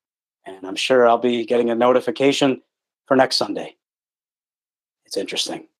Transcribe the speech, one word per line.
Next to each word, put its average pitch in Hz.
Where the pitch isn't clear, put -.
And 95
I'm 98
sure 123
I'll 113
be 120
getting 120
a 117
notification 127
for 135
next 131
Sunday." -
It's -
interesting. -